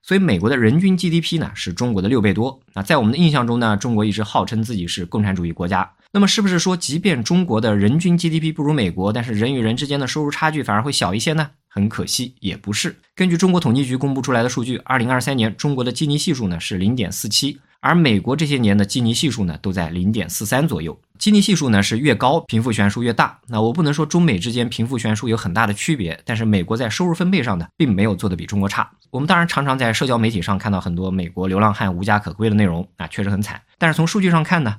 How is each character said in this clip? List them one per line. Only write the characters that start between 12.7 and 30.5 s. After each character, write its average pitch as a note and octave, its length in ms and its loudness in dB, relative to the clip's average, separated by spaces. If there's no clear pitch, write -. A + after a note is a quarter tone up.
是。 C3+ 280 -6
根 F#3 120 2
据 E3+ 80 2
中 F#3 140 4
国 F3 100 4
统 B2 140 2
计 C#3 100 2
局 B2+ 120 -2
公 C3+ 180 -2
布 C3+ 80 -2
出 C#3 80 -4
来 A#2 140 2
的 B2 40 0
数 B2 140 -4
据， A#2+ 220 -4
二 C3 120 0
零 A#2+ 140 0
二 B2+ 100 2
三 C3+ 160 -2
年 A2 200 0
中 C#3+ 180 -2
国 B2+ 80 0
的 B2 80 -2
基 C3 160 -2
尼 C#3+ 100 2
系 D#3 160 0
数 B2 140 -2
呢 E2+ 140 -4
是 - 180 -6
零 G2+ 160 2
点 G#2 160 -2
四 - 180 -8
七， C#3 300 -2
而 D#3 160 4
美 C3+ 240 4
国 A#2+ 160 -2
这 D#3 100 0
些 C#3+ 120 0
年 G#2 200 4
的 G#2 60 4
基 G2 160 -2
尼 A#2 120 2
系 A#2 160 0
数 A2+ 160 -2
呢 D#2+ 160 -4
都 G2 120 -4
在 F2 180 -4
零 F2+ 220 0
点 A2+ 180 -4
四 - 160 -6
三 B2+ 220 0
左 D#2+ 120 -4
右。 D#2+ 160 -8
基 G#3+ 140 2
尼 G#3 80 6
系 G3+ 160 4
数 D3 140 0
呢 G#2+ 120 4
是 B2 160 0
越 C3+ 160 2
高， B2+ 280 2
贫 A2+ 200 0
富 B2 80 -2
悬 G2+ 180 2
殊 A#2 140 -2
越 A#2+ 100 0
大。 B2+ 360 -2
那 A2+ 120 -2
我 A2+ 120 2
不 F3 100 -2
能 D3 100 2
说 D3+ 140 -2
中 F3 160 2
美 C#3 160 4
之 A2+ 140 -4
间 A#2+ 160 -2
贫 - 180 -4
富 C3 100 -4
悬 A2 200 0
殊 A#2+ 120 -4
有 A2+ 80 2
很 F#2+ 160 -4
大 A2 140 2
的 G#2 80 -2
区 D#3 220 -2
别， E2+ 280 -4
但 A#2+ 120 -4
是 A2+ 80 -2
美 G#2 180 4
国 A2 140 -4
在 A#2+ 120 -2
收 F3+ 180 -2
入 F3 60 2
分 F3 160 -2
配 F#3 140 2
上 A2 160 -2
呢， E2 80 -6
并 C#3 160 2
没 F#2+ 120 2
有 G#2+ 100 2
做 F#2 160 -4
得 F2+ 60 -2
比 E2+ 100 -10
中 G2+ 140 -2
国 G2 80 0
差。 - 200 -4
我 - 80 -6
们 C#3+ 80 -2
当 F3+ 100 2
然 E3+ 120 2
常 C#3 160 -2
常 C3+ 120 0
在 A#2+ 160 2
社 B2 140 -2
交 B2+ 100 2
媒 A2+ 140 2
体 A2 100 -2
上 G2 160 -2